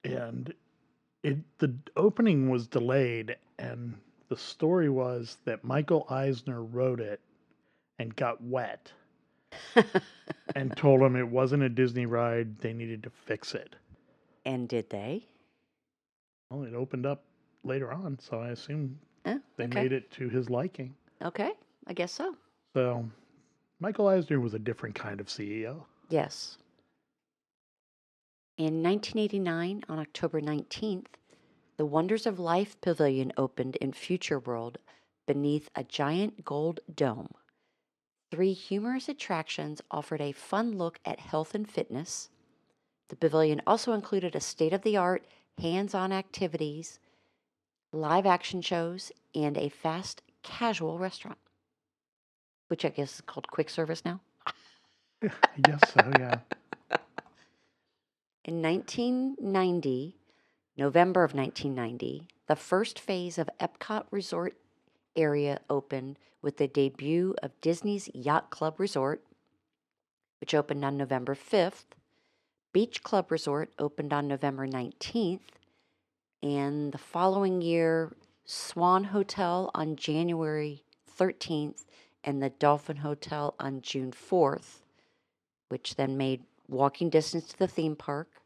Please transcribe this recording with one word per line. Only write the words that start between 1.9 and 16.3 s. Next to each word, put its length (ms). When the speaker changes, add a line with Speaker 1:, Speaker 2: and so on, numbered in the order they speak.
Speaker 1:
opening 520
was 180
delayed, 680
and 380
the 80
story 520
was 560
that 180
Michael 460
Eisner 540
wrote 360
it 200
and 160
got 260
wet 500
Speaker 2:
<laughs> 800
Speaker 1:
and 200
told 260
him 140
it 120
wasn't 360
a 60
Disney 360
ride, 540
they 140
needed 300
to 60
fix 460
it. 200
Speaker 2:
And 220
did 220
they? 360